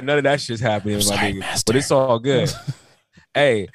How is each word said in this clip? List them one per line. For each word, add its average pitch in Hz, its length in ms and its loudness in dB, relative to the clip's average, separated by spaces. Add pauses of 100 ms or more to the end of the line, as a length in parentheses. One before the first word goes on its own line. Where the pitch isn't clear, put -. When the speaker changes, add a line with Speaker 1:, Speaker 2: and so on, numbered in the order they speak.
Speaker 1:
none 143 140 0
of 143 80 0
that 139 160 2
shit's 113 220 -6
happening, 104 340 -2
my 101 60 0
Speaker 2:
Sorry, 101 320 0
Speaker 1:
nigga. 95 60 -8
Speaker 2:
master. - 300 -6
Speaker 1:
But 117 60 4
it's 143 140 0
all 131 280 2
good. 120 400 0
Speaker 2:
<laughs> - 60 -18 (680)
Speaker 1:
Hey, 120 400 2